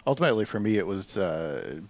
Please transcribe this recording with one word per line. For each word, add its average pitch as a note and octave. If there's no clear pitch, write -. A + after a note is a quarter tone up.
Ultimately, C3+
for G#2+
me, G#2+
it F2+
was, F#2+
uh, D#2+